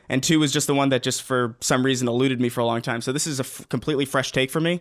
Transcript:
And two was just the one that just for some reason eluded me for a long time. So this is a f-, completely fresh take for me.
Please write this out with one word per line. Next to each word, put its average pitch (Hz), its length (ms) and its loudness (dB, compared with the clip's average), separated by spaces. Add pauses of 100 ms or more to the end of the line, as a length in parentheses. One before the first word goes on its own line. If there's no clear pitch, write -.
And 131 140 0
two 160 160 4
was 151 140 2
just 147 160 0
the 147 60 2
one 139 140 2
that 127 140 2
just - 180 -2
for 123 400 -2
some 127 240 2
reason 127 240 2
eluded 123 320 2
me 120 80 2
for 120 120 -4
a 117 40 2
long 117 160 0
time. 117 220 -4
So 135 100 -4
this 147 140 -4
is 143 120 -4
a 139 40 -2
f-, - 260 -14
completely 143 380 -2
fresh - 260 -2
take 135 180 2
for 165 100 0
me. 170 200 0